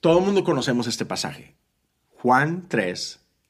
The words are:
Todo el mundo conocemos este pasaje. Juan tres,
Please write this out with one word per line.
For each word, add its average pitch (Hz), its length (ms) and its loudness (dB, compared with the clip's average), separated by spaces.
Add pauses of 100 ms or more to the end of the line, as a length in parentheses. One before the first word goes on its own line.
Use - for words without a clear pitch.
Todo 165 200 4
el 185 40 0
mundo 196 200 2
conocemos 127 420 -2
este 113 180 -6
pasaje. - 520 -10 (540)
Juan 151 580 0
tres, - 580 -4 (240)